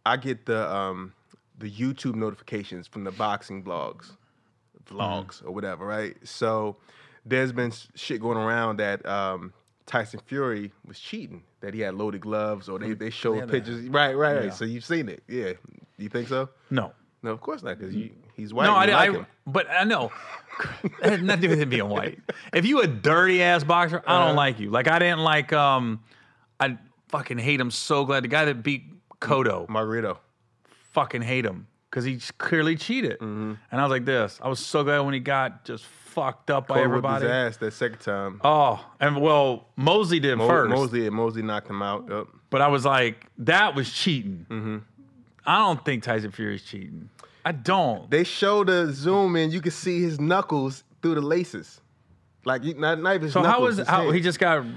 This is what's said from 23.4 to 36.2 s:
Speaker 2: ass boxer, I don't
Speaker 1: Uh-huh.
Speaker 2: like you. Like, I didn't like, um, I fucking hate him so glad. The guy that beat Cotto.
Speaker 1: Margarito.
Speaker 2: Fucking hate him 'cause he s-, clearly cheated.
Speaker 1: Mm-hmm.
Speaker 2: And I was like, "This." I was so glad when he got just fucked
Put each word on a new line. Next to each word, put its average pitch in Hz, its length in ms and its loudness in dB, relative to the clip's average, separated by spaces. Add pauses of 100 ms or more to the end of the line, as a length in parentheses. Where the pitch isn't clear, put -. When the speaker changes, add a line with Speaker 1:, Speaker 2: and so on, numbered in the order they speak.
Speaker 2:
ass 175 200 6
boxer, 170 440 2
I 165 120 4
don't 165 100 6
Speaker 1:
Uh-huh. 147 40 2
Speaker 2:
like 139 260 2
you. 104 120 -4
Like, 123 160 2
I 160 100 6
didn't 175 220 4
like, 156 340 2
um, 131 480 2 (580)
I 131 180 0 (320)
fucking 139 280 -4
hate 131 220 0
him 123 100 0
so 143 360 0
glad. 135 180 0
The 127 40 -4
guy 151 180 2
that 135 180 -2
beat 139 220 -4 (360)
Cotto. 107 460 0
Speaker 1:
Margarito. 110 500 -4 (760)
Speaker 2:
Fucking 131 280 0
hate 123 240 -2
him 98 220 -8 (240)
'cause 123 140 -2
he 131 100 -4
s-, - 160 -12
clearly 160 440 0
cheated. 226 440 -4
Speaker 1:
Mm-hmm. 107 340 -6 (180)
Speaker 2:
And 123 100 0
I - 20 2
was 139 80 2
like, 127 140 0
"This." 123 360 0
I - 80 -4
was 131 100 -4
so - 240 0
glad 143 180 2
when 139 120 -2
he 135 60 -2
got 131 440 -2
just 113 220 -12
fucked - 640 -6